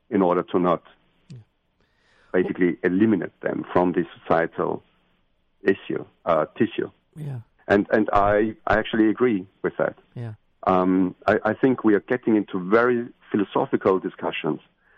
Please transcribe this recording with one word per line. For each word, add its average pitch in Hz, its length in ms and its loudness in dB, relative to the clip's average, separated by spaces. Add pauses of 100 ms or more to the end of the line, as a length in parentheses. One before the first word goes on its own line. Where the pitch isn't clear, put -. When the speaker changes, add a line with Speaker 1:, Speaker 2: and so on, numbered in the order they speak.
Speaker 1:
in 98 120 0
order 87 220 2
to - 160 -4
not 90 240 0 (460)
Speaker 2:
Yeah. 127 100 -18 (920)
Speaker 1:
basically 92 520 0
eliminate 98 580 0
them - 320 -4
from 90 180 2
the 87 140 -2 (120)
societal 82 640 -2 (800)
issue, - 440 -2 (200)
uh, 78 200 2 (120)
tissue. - 320 -2 (260)
Speaker 2:
Yeah. 143 240 -12 (280)
Speaker 1:
And, 101 240 2
and 107 220 0
I, 104 420 2 (120)
I 101 100 2
actually 110 320 0
agree 104 360 0 (180)
with 90 140 -4
that. - 200 -2 (160)
Speaker 2:
Yeah. 117 200 -12 (340)
Speaker 1:
Um, 92 480 2 (120)
I, 104 160 2
I 107 100 0
think - 300 0
we 107 120 4
are 95 180 -2
getting 120 220 0
into 101 240 -2
very 117 480 2 (240)
philosophical 104 680 0
discussions 80 600 -6 (380)